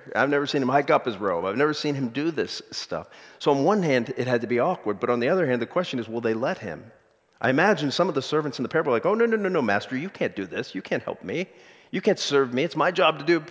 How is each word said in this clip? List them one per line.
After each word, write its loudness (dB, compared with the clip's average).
I've 4
never 2
seen 0
him 2
hike 2
up 4
his -4
robe. 0
I've -2
never 2
seen -4
him -4
do -4
this -4
stuff." -8
So 2
on 4
one 4
hand, 0
it -2
had 2
to -6
be 0
awkward, -2
but -2
on 2
the 0
other 2
hand, 0
the -2
question -2
is, -6
will -6
they 2
let -2
him? -12
I 2
imagine 4
some 2
of -2
the 0
servants -2
in -2
the -4
parable 0
are 4
like, 0
"Oh, 2
no, 2
no, 2
no, 0
no, 0
master, 0
you -6
can't -4
do -6
this. -8
You -8
can't -4
help -8
me. -4
You -2
can't 2
serve 2
me. 2
It's -2
my 4
job 4
to -8
do, 2